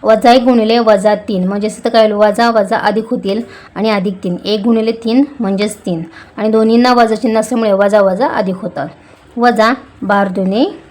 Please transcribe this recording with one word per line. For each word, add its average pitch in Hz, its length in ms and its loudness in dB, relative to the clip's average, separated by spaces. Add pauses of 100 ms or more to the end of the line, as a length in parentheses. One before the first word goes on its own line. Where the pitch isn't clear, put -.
वजा 220 280 4
एक 254 120 4
गुणिले 233 360 2
वजा 208 360 2 (120)
तीन, 185 200 -2
म्हणजेच 208 320 -4
इथं 233 100 -4
काय 233 120 2
होईल, 214 140 2
वजा, 214 360 2
वजा, 214 280 0
अधिक 214 320 -2
होतील 214 300 -4 (340)
आणि 214 140 -2
अधिक 196 340 -2
तीन. 180 120 -4 (100)
एक 208 160 -2
गुणिले 226 300 0 (120)
तीन 240 200 2 (160)
म्हणजेच 208 380 -4
तीन 165 260 -6 (340)
आणि 214 120 -2
दोन्हींना 226 440 4
वजा 233 220 2
चिन्ह 220 240 -2
असल्यामुळे 220 360 0
वजा, 202 260 2
वजा, 196 280 0
अधिक 190 260 -4
होतं. 175 320 -10 (500)
वजा 233 360 2 (300)
बारा 202 260 0
दुने 190 360 -2 (260)